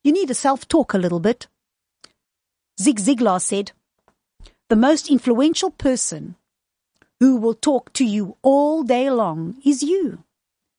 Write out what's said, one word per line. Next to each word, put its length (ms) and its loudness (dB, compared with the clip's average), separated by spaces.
you 80 4
need 160 0
to 80 -2
self-talk 580 0
a 40 0
little 220 -2
bit. 280 -2
Zig 200 0
Ziglar 420 2
said, 300 -4
"The 60 4
most 340 2
influential 640 0
person 640 -4
who 180 4
will 180 -2
talk 380 -2
to 120 0
you 360 -4
all 420 2
day 260 0
long 560 -4
is 180 2
you. 400 -4